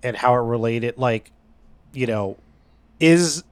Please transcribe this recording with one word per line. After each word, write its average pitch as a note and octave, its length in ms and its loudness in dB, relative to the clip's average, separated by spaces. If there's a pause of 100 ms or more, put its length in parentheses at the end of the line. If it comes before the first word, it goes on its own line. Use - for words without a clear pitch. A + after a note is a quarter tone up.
and A#2+ 120 -6
how B2 180 2
it B2 120 0
related, A#2 520 -4
like, A#2+ 340 -4 (640)
you C3 120 -4
know, G#2 300 -4 (640)
is, E3 520 4